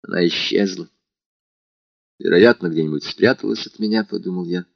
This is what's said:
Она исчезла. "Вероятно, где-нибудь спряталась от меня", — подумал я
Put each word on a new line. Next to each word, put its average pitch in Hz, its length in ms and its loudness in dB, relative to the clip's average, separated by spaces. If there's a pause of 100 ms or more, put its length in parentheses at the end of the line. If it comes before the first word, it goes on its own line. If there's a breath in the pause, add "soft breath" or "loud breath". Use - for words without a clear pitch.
Она - 260 -2
исчезла. 92 600 -2 (1300)
"Вероятно, 92 440 4
где-нибудь 78 360 -2
спряталась - 640 -2
от - 140 -20
меня", — 107 300 -2
подумал 90 360 -6
я 87 200 -6 (100)